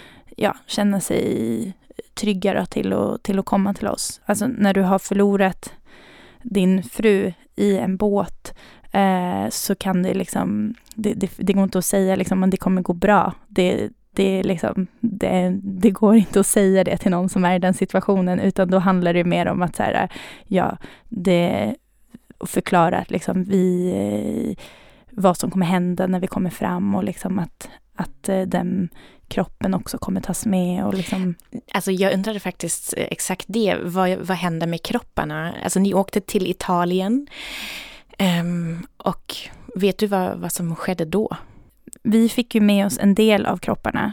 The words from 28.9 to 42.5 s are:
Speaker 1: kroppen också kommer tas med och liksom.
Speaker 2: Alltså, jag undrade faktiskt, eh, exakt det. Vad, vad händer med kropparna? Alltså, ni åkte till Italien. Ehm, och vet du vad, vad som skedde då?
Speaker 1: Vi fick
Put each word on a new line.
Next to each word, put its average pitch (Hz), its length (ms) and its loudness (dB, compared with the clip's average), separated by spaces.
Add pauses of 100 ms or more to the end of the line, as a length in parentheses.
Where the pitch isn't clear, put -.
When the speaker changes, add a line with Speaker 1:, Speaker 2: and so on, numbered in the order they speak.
Speaker 1:
kroppen - 460 -4
också - 240 -6
kommer 190 220 -4
tas - 260 -6
med 185 380 0
och 202 100 -2
liksom. 185 400 -2 (400)
Speaker 2:
Alltså, 196 180 -2
jag 190 220 2
undrade 202 260 -2
faktiskt, - 560 -6
eh, - 140 -2
exakt - 380 -6
det. 196 340 0
Vad, 185 360 0
vad 185 180 -4
händer 165 300 -4
med 165 160 -4
kropparna? 156 720 -6 (100)
Alltså, 185 160 0
ni 196 140 2
åkte 196 260 0
till 185 260 -2
Italien. 185 800 0 (920)
Ehm, 170 680 0 (100)
och - 380 -6 (400)
vet 185 240 0
du 214 80 2
vad, 190 320 -2
vad 175 140 -6
som 165 240 -4
skedde 175 280 -4
då? 180 320 -2 (680)
Speaker 1:
Vi 226 260 4
fick - 260 -2